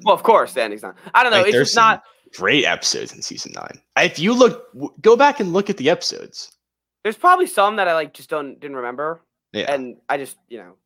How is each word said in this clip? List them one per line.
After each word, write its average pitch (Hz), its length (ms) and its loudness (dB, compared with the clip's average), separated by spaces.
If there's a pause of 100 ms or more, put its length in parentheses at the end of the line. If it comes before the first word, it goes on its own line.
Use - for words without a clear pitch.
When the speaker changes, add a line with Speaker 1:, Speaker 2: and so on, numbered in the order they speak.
Speaker 1:
Well, 190 120 4
of - 80 -2
course, 180 300 2
the 120 100 -2
ending's 104 180 -8
not. 95 140 -14 (180)
I 240 100 4
don't 240 80 0
know. 208 80 4
Speaker 2:
like, 180 80 2
Speaker 1:
It's 208 60 4
Speaker 2:
there's 143 160 2
Speaker 1:
just 208 60 -4
not, 220 280 4
Speaker 2:
some - 80 -20 (220)
great 117 300 0
episodes 69 480 -4
in - 80 -20
season - 340 -14
nine. - 240 -16 (180)
If 156 220 0
you 202 140 0
look, 240 400 2
w-, 139 280 -12
go 226 140 6
back 277 240 4
and 180 140 -4
look 202 160 -2
at - 80 -6
the 131 120 0
episodes. - 640 -6 (520)
Speaker 1:
There's 220 140 -6
probably 359 300 4
some 208 300 0
that 190 100 0
I, 170 60 2
like, 156 200 -4
just - 160 -20
don't, 147 300 -8
didn't 139 180 -12
remember. 139 440 -8 (300)
Speaker 2:
Yeah. 107 220 -6
Speaker 1:
And 127 240 -8 (120)
I 147 80 -2
just, 135 200 -14 (100)
you 117 100 -16
know, 87 160 -20 (120)